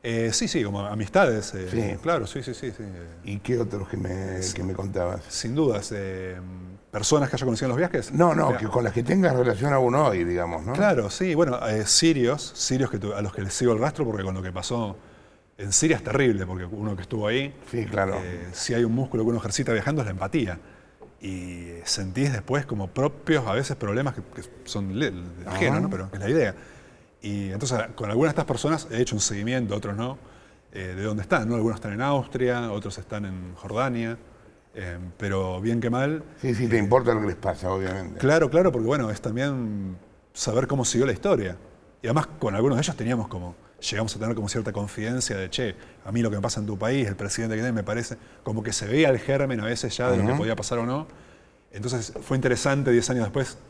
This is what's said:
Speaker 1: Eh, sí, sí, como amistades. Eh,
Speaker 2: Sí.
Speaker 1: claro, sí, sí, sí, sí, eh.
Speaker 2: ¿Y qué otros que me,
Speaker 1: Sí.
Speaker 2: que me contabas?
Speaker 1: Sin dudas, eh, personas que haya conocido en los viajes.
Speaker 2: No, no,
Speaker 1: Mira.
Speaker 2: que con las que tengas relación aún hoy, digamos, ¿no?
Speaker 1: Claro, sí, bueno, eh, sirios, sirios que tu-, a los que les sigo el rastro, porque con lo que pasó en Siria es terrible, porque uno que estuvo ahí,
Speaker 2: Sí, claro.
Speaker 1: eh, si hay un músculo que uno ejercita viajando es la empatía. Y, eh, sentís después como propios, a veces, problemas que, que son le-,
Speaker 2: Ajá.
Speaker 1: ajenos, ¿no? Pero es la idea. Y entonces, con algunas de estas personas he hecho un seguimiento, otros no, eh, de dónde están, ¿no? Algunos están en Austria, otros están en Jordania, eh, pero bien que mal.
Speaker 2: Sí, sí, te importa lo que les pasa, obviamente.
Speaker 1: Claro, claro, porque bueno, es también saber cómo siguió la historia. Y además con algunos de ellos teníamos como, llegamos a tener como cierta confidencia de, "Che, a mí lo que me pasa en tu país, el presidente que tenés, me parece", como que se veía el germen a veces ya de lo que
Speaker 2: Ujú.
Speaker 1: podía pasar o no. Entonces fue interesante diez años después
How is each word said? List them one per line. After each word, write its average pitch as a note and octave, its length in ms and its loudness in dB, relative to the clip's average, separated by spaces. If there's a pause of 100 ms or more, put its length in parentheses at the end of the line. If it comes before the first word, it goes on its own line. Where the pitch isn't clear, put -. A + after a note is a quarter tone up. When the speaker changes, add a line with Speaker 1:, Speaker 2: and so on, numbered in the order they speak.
Speaker 1:
Eh, A2+ 320 0
sí, A#3 140 0
sí, C#3 160 0
como G2+ 180 -2
amistades. G#2+ 720 2
Eh, F#2 160 -6
Speaker 2:
Sí. G#2 320 -2
Speaker 1:
claro, D#3 240 0
sí, C3+ 160 -8
sí, B2 140 -8
sí, B2 160 -8
sí, G2+ 120 -12
eh. F2 240 -12 (160)
Speaker 2:
¿Y G2+ 140 -6
qué A#2+ 220 0
otros G2+ 280 -2
que G2+ 100 -6
me, F#2+ 440 -4
Speaker 1:
Sí. F#2 140 -4
Speaker 2:
que F#2 80 -4
me F#2+ 100 -2
contabas? F#2 560 -2
Speaker 1:
Sin - 240 -6
dudas, C3 420 0
eh, F#2 420 -6 (520)
personas C3+ 400 4
que C#3+ 60 -2
haya C3 100 -4
conocido B2 220 0
en - 20 2
los A#2+ 80 0
viajes. E3 340 0
Speaker 2:
No, D#3+ 220 6
no, D3+ 140 4
Speaker 1:
Mira. B2 140 2
Speaker 2:
que A2 60 -2
con A#2+ 160 2
las A2 100 0
que A#2+ 100 2
tengas E3 320 4
relación B2 380 4
aún B2+ 200 6
hoy, B2 300 4
digamos, E2+ 420 -2
¿no? A2+ 80 -2
Speaker 1:
Claro, D3 380 4
sí, F#3 240 0
bueno, D3 320 4
eh, G#2+ 180 2
sirios, C#3+ 720 4
sirios C3 340 0
que A#2 80 -4
tu-, G#2 160 -4
a G2+ 80 -4
los G2 100 -2
que G2 120 -6
les F#2+ 100 -4
sigo A#2+ 200 4
el G#2+ 60 2
rastro, D3+ 260 0
porque G#2+ 180 -2
con F#2+ 100 -2
lo F#2 80 -4
que F#2 100 -6
pasó G2+ 460 -4 (600)
en G2+ 120 -4
Siria D#3 260 4
es G2 60 -8
terrible, A2 440 2
porque F#2 180 -6
uno G#2 300 -4
que F2+ 80 -8
estuvo G#2 240 -4
ahí, C3+ 260 0 (160)
Speaker 2:
Sí, A#2 160 -2
claro. F#2+ 380 0
Speaker 1:
eh, F2 300 -8
si - 200 -4
hay A#2+ 120 4
un A2+ 80 2
músculo B2+ 300 0
que A2+ 60 4
uno A#2 80 2
ejercita A2+ 340 -2
viajando C3+ 300 2
es A#2 60 -2
la G2+ 40 -4
empatía. F#2+ 480 -2 (600)
Y, F2+ 500 -10
eh, E2+ 140 -14
sentís G#2+ 480 0
después C3 360 -2
como G2 220 -4
propios, C#3+ 580 0
a G2 60 0
veces, C3+ 220 0
problemas A#2 380 0
que, A#2 80 -8
que - 260 -14 (180)
son G2 340 -4
le-, C3+ 120 0 (360)
Speaker 2:
Ajá. G2 80 -6
Speaker 1:
ajenos, D3 260 2
¿no? F#3+ 80 0
Pero F#2+ 240 -4
es G2+ 60 -8
la G2+ 100 -2
idea. B2+ 260 2 (680)
Y G2+ 300 -4
entonces, A#2+ 280 -2 (160)
con G#2 160 -4
algunas C3+ 180 4
de D3 100 0
estas D3 60 0
personas D3 460 -2
he A#2 100 0
hecho B2 140 0
un G#2 60 0
seguimiento, G#2+ 540 -2
otros G#2 220 -4
no, B2+ 220 -6 (520)
eh, F#2 240 -8
de F#2+ 80 -6
dónde G#2+ 200 -2
están, A2+ 260 0
¿no? A#2+ 60 0
Algunos A2 220 0
están G#2 160 -6
en G#2+ 100 -4
Austria, B2 680 0
otros G2+ 280 -6
están G#2 260 -8
en F#2 300 -8
Jordania, A#2 600 -2 (600)
eh, F2+ 240 -8 (180)
pero F#2+ 420 -2
bien A2+ 220 0
que A#2 80 0
mal. C#3+ 340 0 (160)
Speaker 2:
Sí, B2+ 140 0
sí, B2 140 0
te A2+ 100 4
importa A2+ 380 6
lo A2 60 2
que G#2 60 0
les F#2 80 -2
pasa, F#2 360 -2
obviamente. F#2+ 480 -4
Speaker 1:
Claro, D3 320 4
claro, F3 200 6
porque A#2 140 0
bueno, B2 240 2
es G#2 100 -4
también A2 800 -2 (360)
saber B2 340 0
cómo C3+ 180 2
siguió C3 220 4
la B2 60 2
historia. G2 440 0 (460)
Y - 20 -12
además C#3+ 220 2 (100)
con G#2+ 160 0
algunos A#2 240 4
de B2+ 60 2
ellos D3+ 120 -2
teníamos A2+ 320 -2
como, F2 280 -10 (340)
llegamos G#2+ 260 -2
a G2+ 40 -12
tener A2 160 -2
como G#2 120 -4
cierta G#2+ 240 -4
confidencia G#2+ 640 -4
de, F#2+ 140 -6
"Che, A#2 260 -4 (300)
a F#2+ 60 -8
mí A#2 100 2
lo A2+ 80 4
que G#2 60 0
me G2 80 -2
pasa A2+ 160 -2
en G#2+ 80 -4
tu G#2 100 -4
país, A#2 300 2
el G2 80 -2
presidente A2 400 -4
que G#2+ 60 -2
tenés, B2 120 0
me A2 100 0
parece", A2+ 340 -4 (260)
como G#2+ 180 -2
que A2 100 -6
se G#2 140 -4
veía C#3 240 4
el C3 80 4
germen C3+ 420 0
a G#2+ 60 -4
veces A#2 320 -4
ya B2 140 2
de G2 60 4
lo F#2+ 60 4
que G#2+ 60 4
Speaker 2:
Ujú. C3+ 80 2
Speaker 1:
podía A2+ 180 0
pasar A2+ 220 -4
o A#2 80 -2
no. C#3 220 -4 (640)
Entonces A2+ 500 -4
fue - 160 -2
interesante C3+ 540 2
diez A#2+ 180 6
años B2+ 160 2
después B2+ 320 -2 (120)